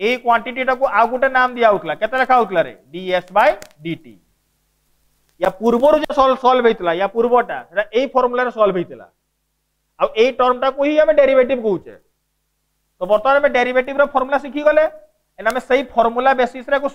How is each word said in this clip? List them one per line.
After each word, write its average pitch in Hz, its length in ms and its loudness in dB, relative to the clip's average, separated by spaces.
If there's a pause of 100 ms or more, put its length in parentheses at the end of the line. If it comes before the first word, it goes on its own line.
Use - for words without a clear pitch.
ଏଇ 214 140 -2 (100)
କ୍ୱାଣ୍ଟିଟି 240 460 -2
ଟାକୁ 262 140 -2 (140)
ଆଉ 226 140 4
ଗୋଟେ 254 240 0
ନାମ 254 180 2
ଦିଆ 233 160 2
ହଉଥିଲା। 170 300 -2
କେତେ 214 180 -4
ଲେଖା 262 200 2
ହଉଥିଲା 190 280 0
ରେ? 123 60 -16 (200)
ଡି 175 100 -12 (160)
ଏସ୍ 175 180 -12
by 240 140 4 (340)
ଡି 165 100 -6
ଟି। 117 200 -20 (1300)
ୟା 185 100 0 (100)
ପୂର୍ବରୁ 240 420 2
ଯେ 302 160 -6
ସଲ୍-, 262 240 2
ସଲ୍ଭ 254 240 2
ହେଇଥିଲା, 180 320 -2
ୟା 196 160 -2
ପୂର୍ବଟା, 233 420 0 (120)
ସେଟା 196 160 -4 (100)
ଏଇ 269 200 0
ଫର୍ମୁଲାରେ 247 440 -2
ସଲ୍ଭ 202 220 2
ହେଇଥିଲା। 120 260 -12 (960)
ଆଉ 190 80 2 (140)
ଏଇ 254 80 2 (100)
ଟର୍ମଟାକୁ 254 480 0
ହିଁ 302 100 -2
ଆମେ 311 220 4
ଡେରିଭେଟିଭ 262 420 2
କହୁଛେ। 160 320 -4 (1040)
ତ - 20 -10 (120)
ବର୍ତ୍ତମାନ 262 280 2
ଆମେ 285 140 0
ଡେରିଭେଟିଭର 254 500 0 (100)
ଫର୍ମୁଲା 262 300 -2
ଶିଖିଗଲେ, 294 400 0 (540)
ଏଇନା 202 160 4
ଆମେ 254 140 -4
ସେଇ 262 140 2 (120)
ଫର୍ମୁଲା 240 360 2 (100)
ବେସିସରେ 254 360 -4
ଆକୁ 277 180 -2